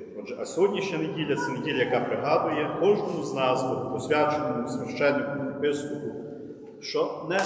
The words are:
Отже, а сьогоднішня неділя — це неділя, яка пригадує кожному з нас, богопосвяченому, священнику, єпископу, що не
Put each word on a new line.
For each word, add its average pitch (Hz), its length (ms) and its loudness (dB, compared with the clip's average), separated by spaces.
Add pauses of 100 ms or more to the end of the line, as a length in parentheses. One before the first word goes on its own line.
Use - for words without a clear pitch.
(200)
Отже, - 220 -10
а 107 40 -6
сьогоднішня 185 520 2
неділя — 156 380 -2
це 123 160 0
неділя, 135 260 -2
яка 123 220 2
пригадує 143 800 0
кожному - 440 4
з - 100 -2
нас, 131 300 4
богопосвяченому, 151 1040 0
священнику, - 760 0
єпископу, 147 640 -2 (720)
що - 500 -2
не 185 160 2